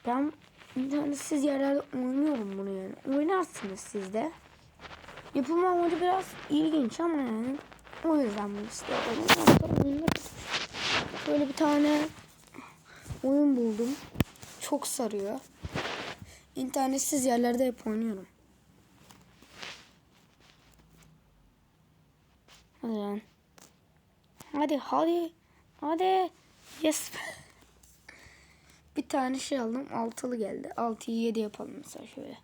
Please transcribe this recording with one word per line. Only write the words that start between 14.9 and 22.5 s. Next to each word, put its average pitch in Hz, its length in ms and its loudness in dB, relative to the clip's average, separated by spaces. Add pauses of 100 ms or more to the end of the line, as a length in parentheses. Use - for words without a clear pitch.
İnternetsiz 269 680 0
yerlerde 240 420 4
hep 240 200 -4
oynuyorum. 214 400 -2 (4000)